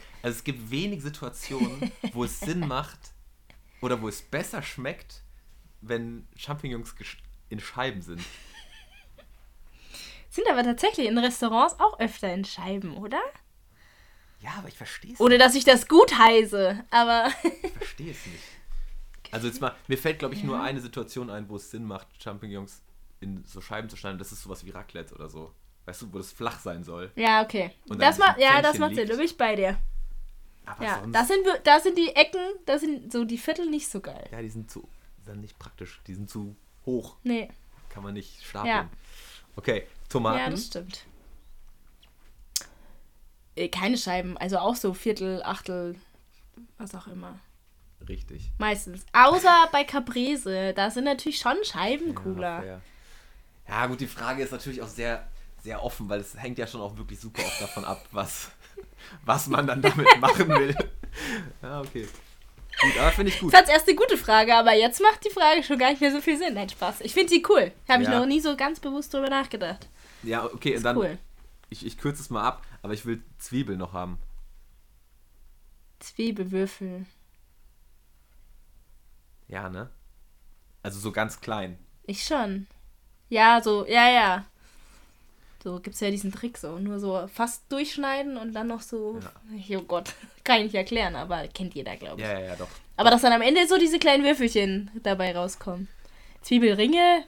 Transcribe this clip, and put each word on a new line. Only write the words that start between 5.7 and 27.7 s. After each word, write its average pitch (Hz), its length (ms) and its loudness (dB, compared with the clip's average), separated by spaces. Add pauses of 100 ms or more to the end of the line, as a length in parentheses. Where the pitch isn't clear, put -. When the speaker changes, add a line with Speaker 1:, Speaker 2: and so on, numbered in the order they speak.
Speaker 1:
wenn 117 440 -8 (100)
Champignons 131 600 -10
gesch-, - 220 -16 (320)
in 107 100 -10
Scheiben 127 420 -8
sind. 87 240 -12
Speaker 2:
<laughs> - 40 -18 (2000)
Sind 453 180 -2
aber 254 160 4
tatsächlich 254 440 0
in 226 100 2
Restaurants 240 600 2
auch 427 220 4
öfter 220 320 -4
in 196 140 -4
Scheiben, 185 500 -8
oder? 220 240 -6 (1200)
Speaker 1:
Ja, - 180 -14
aber 180 100 -14
ich - 100 -20
versteh's - 420 -10
Speaker 2:
Ohne 247 160 8
Speaker 1:
nicht. 240 80 10
Speaker 2:
dass 254 100 8
ich 262 100 0
das 254 240 8
gut - 300 10
heiße, 214 720 6
aber 233 460 4
<laughs> - 260 -2
Speaker 1:
Ich 370 100 -6
versteh 170 380 -10
es - 160 -14
nicht. 85 160 -16 (880)
Also 117 160 -6
jetzt 120 140 -6
mal, 131 140 -4 (140)
mir 131 100 -2
fällt, 156 220 -4
glaub 160 120 -6
ich, - 100 -10
nur 135 140 -4
Speaker 2:
Ja. - 60 -4
Speaker 1:
eine 135 180 -4
Situation 120 500 -10
ein, 104 200 -12
wo 104 60 -10
es - 140 -16
Sinn 117 140 -12
macht, 101 220 -12 (160)
Champignons 101 580 -14 (400)
in 98 240 -12
so - 160 -18
Scheiben 110 300 -10
zu 110 60 -18
schneiden. 98 220 -10
Das 95 140 -14
ist 104 100 -16
sowas 95 220 -14
wie 92 60 -16
Raclette 90 440 -16
oder 78 140 -16
so. 78 240 -18 (320)
Weißt - 180 -16
du, 104 100 -16
wo 98 60 -10
das 95 140 -14
flach - 280 -8
sein 87 220 -10
soll. 85 320 -14
Speaker 2:
Ja, 220 280 2
okay. 214 300 -6 (120)